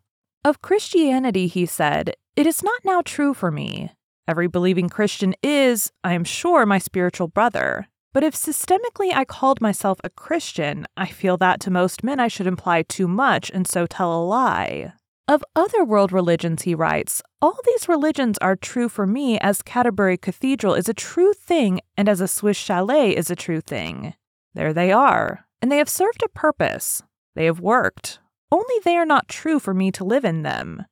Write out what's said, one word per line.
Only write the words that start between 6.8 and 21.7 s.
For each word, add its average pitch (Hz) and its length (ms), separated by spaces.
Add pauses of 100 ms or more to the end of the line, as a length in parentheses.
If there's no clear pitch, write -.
brother. 196 600 (260)
But 277 100
if 311 100
systemically 381 760
I 262 140
called - 340
myself 202 420
a - 60
Christian, - 760 (100)
I 180 120
feel 185 300
that 180 220
to - 100
most 180 320
men 262 180
I 233 80
should 202 180
imply 175 360
too 180 260
much 247 420
and 185 180
so 175 180
tell 170 280
a 170 100
lie." 196 680 (320)
Of 285 180 (100)
other 392 300
world 208 260
religions, 170 520
he 175 120
writes, 156 460 (220)
"All 302 240
these 480 200
religions 285 520
are 190 180
true 240 320
for 208 180
me 240 320
as 196 220
Canterbury 196 560
Cathedral 226 560
is 180 160
a 226 60
true 381 400
thing 226 480 (160)